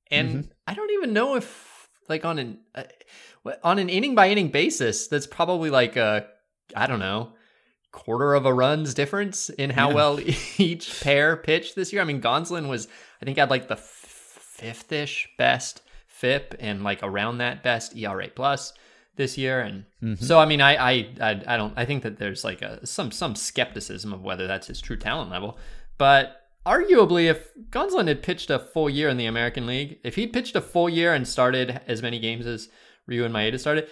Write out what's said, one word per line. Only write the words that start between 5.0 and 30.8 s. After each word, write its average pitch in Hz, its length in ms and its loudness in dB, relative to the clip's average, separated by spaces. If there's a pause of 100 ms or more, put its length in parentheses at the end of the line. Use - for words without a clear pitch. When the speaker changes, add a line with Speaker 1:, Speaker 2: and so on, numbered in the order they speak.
Speaker 1:
that's 143 180 -2
probably, 170 440 -2
like, 127 260 4
a, 107 300 2 (500)
I 110 100 0
don't 127 140 0
know, 104 320 -4 (580)
quarter 135 440 0
of 135 100 4
a 131 80 4
run's 139 420 2
difference 190 540 -2
in 139 220 -4
how 139 180 4
Speaker 2:
Yeah. 147 60 2
Speaker 1:
well 147 260 4 (180)
<laughs> - 200 -12
each 170 420 0
pair 143 360 4
pitched 160 380 -2
this 190 180 -4
year. 202 100 0
I - 20 2
mean, 143 160 -2
Gonsolin 156 480 -2
was, 117 180 -4 (340)
I - 40 -12
think, 135 140 -4
had, 143 120 4
like, 131 180 0
the 107 60 -4
f-, - 640 -20
fifth-ish - 880 -8 (100)
best 127 440 0 (240)
fip - 540 -2
and, 104 240 -6
like, 101 180 -2
around 104 360 -2
that 123 240 -4
best 117 340 -2
E 110 100 -10
R 98 160 -4
A 98 60 -8
plus 139 440 -4 (440)
this 131 200 -4
year. 131 240 -2
And 101 240 -8 (180)
Speaker 2:
Mm-hmm. 110 220 -4
Speaker 1:
so, 160 140 8
I 156 80 10
mean, 151 140 2
I, 139 160 8
I, 127 140 2 (300)
I, 107 260 0
I 117 100 0
don't, 104 200 -2
I 120 80 -2
think 135 200 -4
that 107 140 -8
there's, 101 260 -6
like, 101 180 -6
a, 104 240 -12
some, 147 240 -8
some 143 240 -6
skepticism 104 800 -6
of 95 100 -12
whether 92 240 -6
that's 92 220 -6
his - 120 -12
true - 160 -8
talent 117 340 -6
level, 98 280 -8 (400)
but 139 440 4 (240)
arguably, 214 640 6
if 160 180 0 (220)
Gonsolin 294 380 0
had 147 140 0
pitched - 280 -4
a 139 80 2
full 156 320 -2
year 147 180 0
in 131 80 0
the 120 100 -2
American 117 400 -2
League, 139 380 -6
if 123 120 -6
he'd 226 160 -4
pitched 240 240 -2
a 175 40 0
full 175 280 0